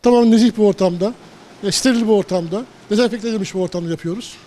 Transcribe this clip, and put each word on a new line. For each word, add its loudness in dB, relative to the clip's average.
Tamamen 4
nezih 4
bir 2
ortamda, 0
e, -2
steril 0
bir 0
ortamda, -2
dezenfekte -2
edilmiş -6
bir -4
ortamda -6
yapıyoruz. -8